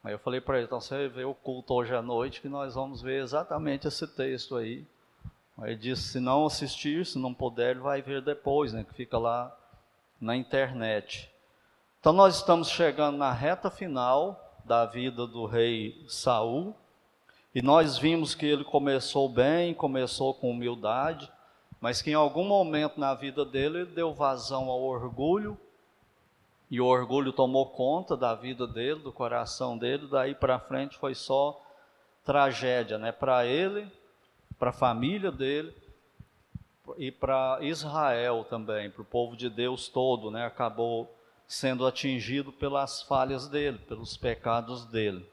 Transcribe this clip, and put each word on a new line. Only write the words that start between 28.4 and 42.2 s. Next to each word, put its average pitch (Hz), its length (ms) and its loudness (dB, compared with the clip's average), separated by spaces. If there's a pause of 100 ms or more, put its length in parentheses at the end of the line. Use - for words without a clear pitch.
dele, 120 320 -4
do 143 140 -12
coração 120 680 -4
dele. 135 300 -4
Daí 139 260 0
pra 127 240 2
frente 135 400 -8
foi 131 160 -4
só 139 480 0 (640)
tragédia, 127 760 2
né? 113 140 -4
Pra 127 340 2
ele, 190 420 0 (720)
pra 123 140 2
família 143 580 0
dele 143 420 -4 (1300)
e 131 140 -6
pra 131 480 2
Israel 143 880 0
também, 107 400 -4
pro 110 140 -16
povo 120 320 -2
de 123 120 -6
Deus 120 380 -4
todo, 123 420 0
né? 113 160 -6
Acabou 117 640 -2 (380)
sendo 131 400 0
atingido 131 680 -2